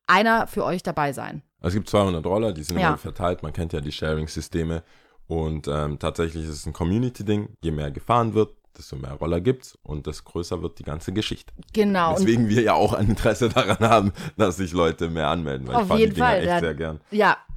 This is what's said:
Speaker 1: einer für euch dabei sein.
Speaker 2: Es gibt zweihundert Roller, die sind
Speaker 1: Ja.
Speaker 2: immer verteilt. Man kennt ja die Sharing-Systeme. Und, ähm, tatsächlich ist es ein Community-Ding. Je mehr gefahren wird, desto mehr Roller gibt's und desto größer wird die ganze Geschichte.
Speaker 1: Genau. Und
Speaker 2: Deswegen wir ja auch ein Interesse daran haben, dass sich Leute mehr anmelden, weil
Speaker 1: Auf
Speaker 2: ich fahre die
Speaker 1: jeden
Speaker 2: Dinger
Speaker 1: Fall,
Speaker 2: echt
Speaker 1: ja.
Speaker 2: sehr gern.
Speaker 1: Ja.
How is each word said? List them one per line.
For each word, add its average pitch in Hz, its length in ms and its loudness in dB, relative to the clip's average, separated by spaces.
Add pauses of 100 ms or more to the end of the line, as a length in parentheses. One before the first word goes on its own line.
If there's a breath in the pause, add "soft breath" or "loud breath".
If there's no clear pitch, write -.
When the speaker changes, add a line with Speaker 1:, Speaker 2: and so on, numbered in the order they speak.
Speaker 1:
einer 220 400 4
für - 180 -4
euch 175 180 -2
dabei 147 300 -2
sein. 120 300 -10 (200)
Speaker 2:
Es 87 100 0
gibt 98 160 -2
zweihundert 90 380 2
Roller, 104 260 0
die 78 100 -8
sind 85 160 -2
Speaker 1:
Ja. 92 100 4
Speaker 2:
immer 71 100 0
verteilt. 87 440 -4
Man 76 120 -6
kennt 82 180 -4
ja 80 80 -2
die 73 120 -6
Sharing-Systeme. 80 920 -4 (440 soft breath)
Und, 78 400 -4
ähm, 73 320 -2
tatsächlich 82 460 -2
ist 80 60 -8
es 73 160 -10
ein 78 80 -8
Community-Ding. 104 880 -2
Je 82 80 -2
mehr 76 200 -4
gefahren 113 440 0
wird, 107 200 2 (220)
desto - 200 -16
mehr 65 160 -10
Roller 82 280 -2
gibt's 127 420 -2
und 73 240 -8
desto - 180 -8
größer 85 360 -6
wird 82 180 -8
die - 40 -14
ganze 80 300 -8
Geschichte. - 420 -6 (180)
Speaker 1:
Genau. 190 380 2
Und 160 80 0
Speaker 2:
Deswegen 120 320 4
wir 113 120 4
ja 104 120 4
auch 98 180 4
ein 104 160 0
Interesse 110 400 2
daran 101 300 0 (100)
haben, 101 240 6 (240 loud breath)
dass 95 220 2
sich 90 140 -4
Leute 85 360 2
mehr 82 200 0
anmelden, 71 400 -2
weil - 80 0
Speaker 1:
Auf 240 60 4
Speaker 2:
ich 190 60 -2
fahre 220 100 2
die 226 60 6
Speaker 1:
jeden 214 120 2
Speaker 2:
Dinger 247 100 2
Speaker 1:
Fall, 214 140 2
Speaker 2:
echt 170 80 -2
Speaker 1:
ja. 175 120 2
Speaker 2:
sehr 165 140 -2
gern. 78 260 -6 (100)
Speaker 1:
Ja. 202 280 4 (180)